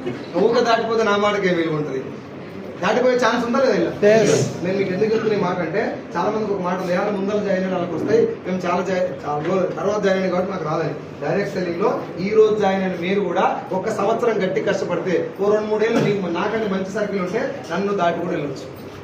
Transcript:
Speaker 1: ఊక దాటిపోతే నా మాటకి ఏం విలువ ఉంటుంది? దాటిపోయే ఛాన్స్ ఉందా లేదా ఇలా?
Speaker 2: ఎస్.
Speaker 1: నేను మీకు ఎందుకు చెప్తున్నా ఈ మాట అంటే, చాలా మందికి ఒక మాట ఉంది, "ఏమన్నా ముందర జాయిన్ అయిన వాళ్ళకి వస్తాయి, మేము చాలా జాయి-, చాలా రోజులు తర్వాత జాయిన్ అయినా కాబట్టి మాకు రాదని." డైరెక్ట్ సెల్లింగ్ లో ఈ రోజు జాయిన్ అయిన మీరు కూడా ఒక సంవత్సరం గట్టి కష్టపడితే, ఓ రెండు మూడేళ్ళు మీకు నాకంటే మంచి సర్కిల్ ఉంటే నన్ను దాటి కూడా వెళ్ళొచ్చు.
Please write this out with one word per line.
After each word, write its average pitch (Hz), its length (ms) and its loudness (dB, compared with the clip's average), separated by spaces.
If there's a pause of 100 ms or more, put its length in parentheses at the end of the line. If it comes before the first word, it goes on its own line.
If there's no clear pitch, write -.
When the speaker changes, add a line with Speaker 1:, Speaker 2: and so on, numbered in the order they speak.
(380)
Speaker 1:
ఊక 233 220 4
దాటిపోతే 226 440 2
నా 202 140 4
మాటకి 202 300 2
ఏం 175 100 2
విలువ 160 180 0
ఉంటుంది? 135 280 -4 (800)
దాటిపోయే 240 340 4
ఛాన్స్ 240 300 2
ఉందా 254 140 0
లేదా 262 140 4
ఇలా? 190 360 4
Speaker 2:
ఎస్. 180 540 4
Speaker 1:
నేను 190 140 0
మీకు 196 160 0
ఎందుకు 220 200 2
చెప్తున్నా 214 240 0
ఈ 185 40 0
మాట 180 180 0
అంటే, 175 400 -2 (180)
చాలా 196 120 0
మందికి 214 240 -2
ఒక 180 80 -2
మాట 180 200 -2
ఉంది, 175 120 -2
"ఏమన్నా 190 180 0
ముందర 196 220 -2
జాయిన్ 196 320 0
అయిన 185 120 -2
వాళ్ళకి 170 180 -4
వస్తాయి, 214 320 4 (200)
మేము 185 180 -2
చాలా 180 160 0
జాయి-, 180 480 -2
చాలా 151 180 -2
రోజులు 185 200 2
తర్వాత 202 360 -2
జాయిన్ 190 200 2
అయినా 180 160 0
కాబట్టి 196 120 -2
మాకు 170 120 -6
రాదని." 156 300 -2 (340)
డైరెక్ట్ 190 260 -2
సెల్లింగ్ 175 280 -4
లో 233 200 2 (180)
ఈ 196 100 -2
రోజు 214 320 6
జాయిన్ 190 220 2
అయిన 185 180 -2
మీరు 190 180 0
కూడా 190 440 0 (100)
ఒక 185 160 -2
సంవత్సరం - 560 0
గట్టి - 160 0
కష్టపడితే, 180 800 -2
ఓ 202 120 4
రెండు 214 140 2
మూడేళ్ళు 214 320 2
మీకు 196 280 0
నాకంటే 202 400 -2
మంచి 190 240 -4
సర్కిల్ 196 280 -2
ఉంటే 214 540 -4
నన్ను 202 200 -2
దాటి 170 260 0
కూడా 170 120 -4
వెళ్ళొచ్చు. 147 360 -6 (360)